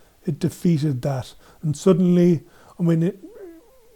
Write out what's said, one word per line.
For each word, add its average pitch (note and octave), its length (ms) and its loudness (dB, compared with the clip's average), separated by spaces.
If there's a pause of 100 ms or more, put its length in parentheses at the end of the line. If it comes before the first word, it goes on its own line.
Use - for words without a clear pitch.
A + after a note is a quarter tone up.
(260)
it D3+ 120 -6
defeated D3+ 640 -2
that. C3+ 320 -6 (280)
And D3+ 140 -4
suddenly, F3 640 2 (360)
I F3+ 40 -4
mean, E3 200 0
it, G3 220 -4 (720)